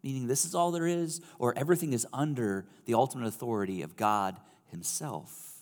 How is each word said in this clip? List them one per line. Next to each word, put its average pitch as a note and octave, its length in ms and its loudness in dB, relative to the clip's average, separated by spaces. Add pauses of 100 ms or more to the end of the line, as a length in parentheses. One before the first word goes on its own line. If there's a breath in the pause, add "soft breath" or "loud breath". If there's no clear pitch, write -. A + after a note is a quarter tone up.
meaning C3+ 240 -4
this C3 180 2
is E3+ 120 -4
all F3 160 4
there E3+ 160 2
is, E3+ 340 0 (160 loud breath)
or A#2+ 180 2
everything D#3+ 380 2
is A#2 180 0
under B2 540 0 (200 loud breath)
the A#2 100 2
ultimate B2+ 320 2
authority G2+ 560 -2
of D#2+ 120 -10
God G#2 440 2 (260 loud breath)
himself. - 800 -8 (180)